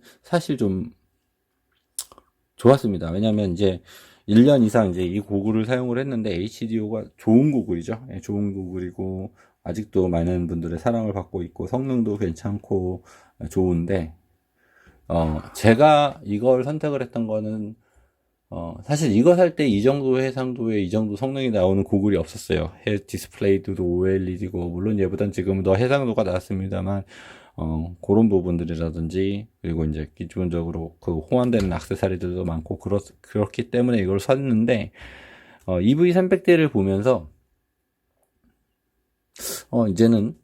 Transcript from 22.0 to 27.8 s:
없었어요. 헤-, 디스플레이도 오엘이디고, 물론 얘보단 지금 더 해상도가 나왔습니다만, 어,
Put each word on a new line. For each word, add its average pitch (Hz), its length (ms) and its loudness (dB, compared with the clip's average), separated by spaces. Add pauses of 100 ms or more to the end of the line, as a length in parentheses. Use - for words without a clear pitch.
없었어요. 82 540 -4 (160)
헤-, 104 180 -4
디스플레이도 98 720 -2
오엘이디고, 92 920 -2
물론 98 300 -2
얘보단 95 340 0
지금 95 300 0
더 95 120 4
해상도가 123 480 0
나왔습니다만, 95 800 -4 (540)
어, 80 440 -4